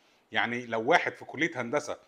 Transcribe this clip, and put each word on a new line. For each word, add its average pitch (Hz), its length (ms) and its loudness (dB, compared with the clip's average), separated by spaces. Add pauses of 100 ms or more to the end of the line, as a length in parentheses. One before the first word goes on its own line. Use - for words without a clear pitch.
(320)
يعني 113 340 0
لو 113 160 -2
واحد 131 320 4
في - 120 -16
كلية - 260 -4 (100)
هندسة 117 360 -2 (100)